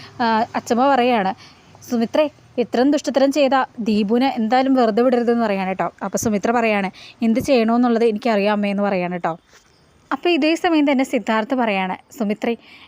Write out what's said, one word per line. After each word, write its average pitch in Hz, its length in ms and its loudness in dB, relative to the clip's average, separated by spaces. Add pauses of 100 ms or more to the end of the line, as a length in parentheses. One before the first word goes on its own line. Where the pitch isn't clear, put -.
(180)
ആ, 240 80 0 (280)
അച്ചമ്മ 240 340 0
പറയാണ്, 240 440 2 (500)
"സുമിത്രേ, 247 440 0 (320)
ഇത്രയും 247 320 0
ദുഷ്ടത്തരം 277 420 0
ചെയ്താൽ 269 340 2 (140)
ദീപുവിനെ 220 560 0
എന്തായാലും 254 380 2
വെറുതെ 233 280 2
വിടരുതെന്ന്" 240 420 2
പറയാണ് 196 260 -2
കേട്ടോ. 185 180 -4 (140)
അപ്പോൾ 196 160 -4
സുമിത്ര 208 320 -2
പറയാണ്, 214 380 0 (340)
"എന്ത് 226 180 0
ചെയ്യണമെന്നുള്ളത് 233 680 2
എനിക്കറിയാം 208 480 0
അമ്മേ" 202 160 -2
എന്ന് 202 140 -2
പറയാണ് 180 320 -2
കേട്ടോ. 170 180 -4 (760)
അപ്പോൾ 349 200 -2
ഇതേ 311 240 2
സമയം 320 320 2
തന്നെ 269 180 2
സിദ്ധാർത്ഥ് 220 520 -2
പറയാണ്, 196 380 -2 (180)
"സുമിത്രേ, 214 400 -4 (360)